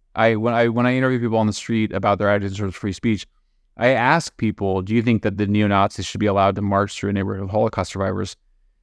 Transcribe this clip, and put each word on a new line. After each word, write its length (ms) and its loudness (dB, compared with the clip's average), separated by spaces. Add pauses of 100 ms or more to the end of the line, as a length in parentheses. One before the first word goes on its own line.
(140)
I, 220 2
when 180 -2
I, 140 2
when 180 0
I 100 2
interview 240 0
people 200 0
on 80 2
the 60 0
street 400 -2
about 260 0
their 100 0
attitudes 300 0
towards 160 -4
free 160 -6
speech, 340 -2 (520)
I 120 2
ask 480 0
people, 440 -2
"Do 120 -4
you 80 2
think 220 2
that 140 -2
the 100 0
neo-Nazis 580 2
should 140 -8
be 80 2
allowed 280 4
to 60 -6
march 380 0
through 120 -2
a 20 -2
neighborhood 300 -4
of 60 -8
Holocaust 440 0
survivors?" 420 -4 (480)